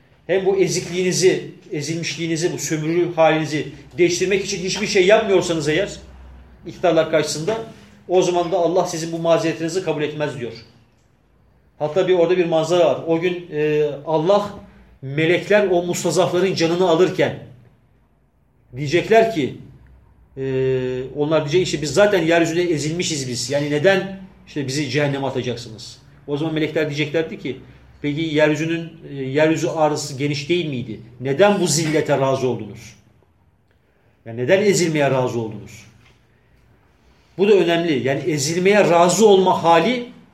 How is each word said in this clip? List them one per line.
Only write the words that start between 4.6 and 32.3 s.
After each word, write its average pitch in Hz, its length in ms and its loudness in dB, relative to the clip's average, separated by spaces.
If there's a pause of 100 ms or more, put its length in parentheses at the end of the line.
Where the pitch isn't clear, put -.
hiçbir 190 240 -4
şey 190 180 2
yapmıyorsanız 180 640 2
eğer 185 200 0 (800)
iktidarlar 160 440 0
karşısında, 160 460 -2 (500)
o 180 140 4
zaman 175 300 0
da 190 60 2
Allah 175 280 2
sizin 165 260 -6
bu 165 80 -6
mazeretinizi 165 640 0
kabul 151 200 -2
etmez 147 360 -6
diyor. 117 140 -10 (1300)
Hatta 151 280 0
bir 180 60 2
orada 175 240 4
bir 175 80 2
manzara 165 400 2
var. 135 220 2
O 165 120 0
gün, 175 320 -4
e, 151 320 0 (220)
Allah 185 440 2 (520)
melekler 170 680 2
o 175 120 2
mustazafların 175 680 0
canını 175 360 0
alırken 160 500 2 (1400)
diyecekler 175 600 2
ki, 123 220 -2 (800)
e, 135 60 -8 (760)
onlar 151 240 2
diyecek 151 200 0
işte 160 200 -4
biz 147 120 -4
zaten 202 280 4
yeryüzüne 165 400 2
ezilmişiz 156 680 -4
biz. 120 220 -6
Yani 143 220 -2
neden 185 480 0 (280)
işte 139 200 -6
bizi 135 220 -4
cehenneme 139 380 -2
atacaksınız? 117 680 -8 (300)
O 143 100 -4
zaman 156 160 -4
melekler 156 360 -2
diyeceklerdi 151 500 -4
ki 131 180 -8 (440)
peki 147 200 -4
yeryüzünün, 156 720 0 (160)
e, 143 60 -14
yeryüzü 147 520 0
arası 151 500 -2
geniş 143 320 -4
değil 175 160 0
miydi? 117 340 -8 (200)
Neden 175 400 2
bu 175 80 0
zillete 151 520 0
razı 135 280 0